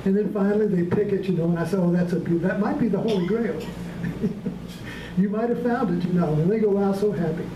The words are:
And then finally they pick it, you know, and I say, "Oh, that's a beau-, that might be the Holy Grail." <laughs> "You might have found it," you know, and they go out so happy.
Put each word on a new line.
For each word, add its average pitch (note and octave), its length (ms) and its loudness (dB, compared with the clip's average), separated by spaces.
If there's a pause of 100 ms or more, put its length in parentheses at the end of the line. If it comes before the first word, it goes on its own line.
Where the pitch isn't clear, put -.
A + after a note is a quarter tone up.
And G3 140 4
then G#3 160 0
finally G#3 340 2
they F3 160 2
pick G3+ 300 2
it, F#3 120 0
you F#3 100 0
know, E3 100 0
and E3+ 140 2
I E3 60 0
say, G3 120 0
"Oh, F3 140 4
that's F3 220 2
a E3 60 0
beau-, E3+ 200 0
that F#3 200 0
might B3+ 200 0
be A#3 100 2
the F#3 100 0
Holy G3 280 0
Grail." G#3+ 340 -2 (760)
<laughs> - 800 -10
"You G3+ 120 2
might A3+ 200 -2
have A#3+ 140 -2
found A#3 340 0
it," - 100 -2
you F3 60 0
know, D#3+ 200 2
and D#3+ 180 2
they A3 80 2
go G3+ 180 2
out G3 200 2
so G#3 140 2
happy. D#3+ 440 -2